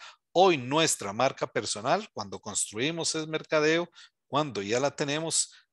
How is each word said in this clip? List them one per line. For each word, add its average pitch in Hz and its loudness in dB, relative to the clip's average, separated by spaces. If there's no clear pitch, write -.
Hoy 185 6
nuestra 131 0
marca 127 0
personal, 127 -2
cuando 98 -10
construimos 127 -2
el 156 -4
mercadeo, 156 2
cuando 131 -2
ya 107 2
la 139 0
tenemos, 151 -2